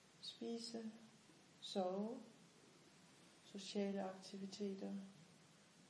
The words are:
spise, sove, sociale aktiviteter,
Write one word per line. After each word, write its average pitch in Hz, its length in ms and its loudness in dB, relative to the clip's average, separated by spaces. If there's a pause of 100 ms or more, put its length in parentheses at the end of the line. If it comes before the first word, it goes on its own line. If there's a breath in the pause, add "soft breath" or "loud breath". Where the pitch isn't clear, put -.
(220)
spise, 226 680 0 (680)
sove, 202 600 4 (1200)
sociale 196 600 4
aktiviteter, 196 880 0 (960)